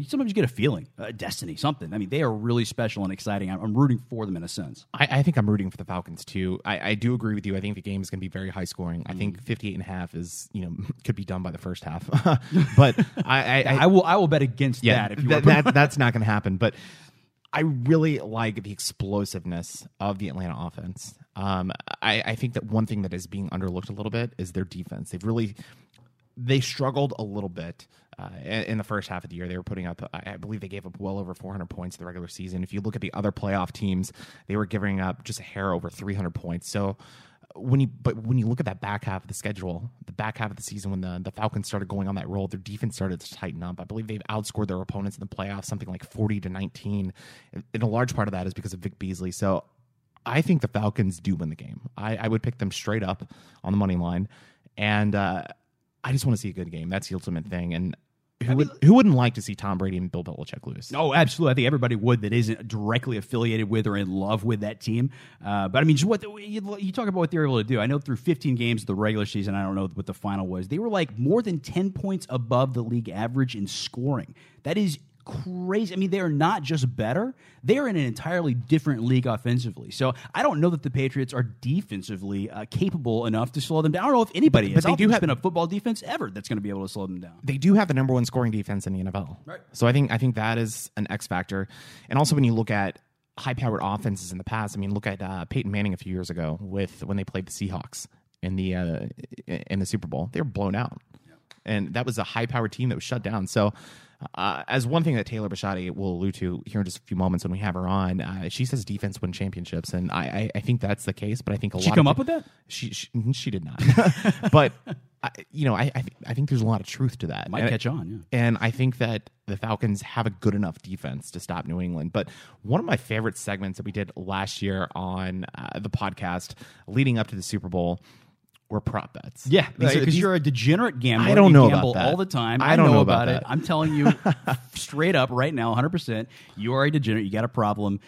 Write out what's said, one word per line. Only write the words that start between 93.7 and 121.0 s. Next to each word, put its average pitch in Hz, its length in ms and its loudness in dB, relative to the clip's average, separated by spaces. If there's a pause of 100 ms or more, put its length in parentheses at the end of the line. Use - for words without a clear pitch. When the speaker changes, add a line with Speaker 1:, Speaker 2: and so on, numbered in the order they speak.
Speaker 2:
offenses 98 480 -4
in 90 80 -10
the 92 40 -14
past, 110 320 -6
I 104 40 -6
mean, 98 140 -4
look 101 140 -4
at, 98 140 -6
uh, 92 240 -8
Peyton 101 260 -4
Manning 101 220 0
a 87 40 -4
few - 140 -10
years 92 180 -6
ago 82 320 -4
with, 95 420 -6
when 98 140 -4
they 98 60 -4
played 92 220 -8
the - 60 -16
Seahawks - 560 -8 (340)
in 92 140 -4
the, 92 200 -2
uh, 87 240 -2 (460)
in - 340 -6
the 92 60 -2
Super 92 220 -4
Bowl. 78 240 -4
They - 100 -2
were 156 40 -4
blown 98 300 -2
out. - 240 -4 (280)
Speaker 1:
Yeah. - 60 -20 (320)
Speaker 2:
And 98 280 -2
that 123 120 -2
was 117 120 -4
a 104 60 -2
high-powered 117 480 -4
team 127 180 -2
that - 60 -2
was - 80 -8
shut 123 200 -6
down. 98 240 -4
So 104 260 2 (640)
uh, 87 320 -2
as 123 180 0
one 156 180 2
thing 160 120 2
that 107 100 0
Taylor 110 220 -4
Bisciotti 92 480 -4
will 95 180 -2
allude 92 220 -2
to 90 300 -4
here 107 160 -2
in 95 40 0
just 90 120 -6
a - 60 -20
few - 120 -6
moments 92 300 2
when 90 80 -4
we 95 60 -4
have 101 160 -2
her 90 120 -4
on, 95 320 0
uh, 92 300 -6
she - 160 -4
says 123 180 -2
defense 98 380 -6
win 90 100 -2
championships, 87 640 -6
and 90 180 -2
I, 87 120 -2
I, 98 320 -4
I 104 40 -4
think 120 220 0
that's 101 240 -2
the 98 80 -2
case, 104 280 -6
but 104 120 -2
I 101 40 0
think 101 160 -4
a 92 80 -4
Speaker 1:
She 127 80 4
Speaker 2:
lot - 60 4
Speaker 1:
come 151 120 8
Speaker 2:
of 139 40 6
Speaker 1:
up 131 60 0
with 262 100 0
that? 330 160 -2 (240)
Speaker 2:
She, - 240 -10
she, - 240 -10
mm, 117 180 0
she - 160 -6
did 95 140 -4
not. 71 180 -6 (640)
<laughs> 208 80 2
But, 143 220 8 (500)
I, 127 60 -4 (220)
you 147 140 -4
know, 120 100 4
I, 107 80 2 (120)
I, 127 60 -2
th-, 101 120 -10 (140)
I 113 60 -4
think 135 160 0
there's 123 120 2
a 110 40 2
lot 107 160 2
of - 60 -14
truth - 320 -2
to 87 80 -4
that. 50 220 -6
Speaker 1:
Might 98 120 -2
Speaker 2:
And 117 80 2
Speaker 1:
catch 113 160 -2
on, 107 460 -6
yeah. 127 80 2
Speaker 2:
and 117 200 4
I 113 120 0
think 127 260 0
that 113 320 -2 (180)
the 101 80 -4
Falcons 104 460 -2
have - 240 -2
a 110 60 0
good 98 220 0
enough 98 280 -2
defense 69 500 -10